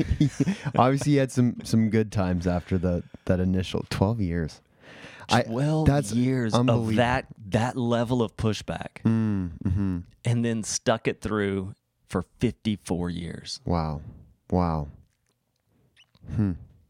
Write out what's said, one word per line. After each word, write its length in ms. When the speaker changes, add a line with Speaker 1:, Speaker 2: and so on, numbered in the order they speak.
Speaker 1:
<laughs> 160
he, 100
obviously 360
he 60
had 140
some, 320
some 260
good 220
times 340
after 320
the, 240
that 160
initial 480
twelve 320
years. 400
I, 140
Speaker 2:
Twelve 440
Speaker 1:
that's 260
Speaker 2:
years 420
of 60
Speaker 1:
unbelievable. 360
Speaker 2:
that, 300
that 280
level 460
of 140
pushback. 680
Speaker 1:
Mm, 460
mm-hmm. 340
Speaker 2:
And 200
then 180
stuck 460
it 120
through 540
for 140
fifty-four 680
years. 540
Speaker 1:
Wow. 380
Wow. 380
Hmm. 180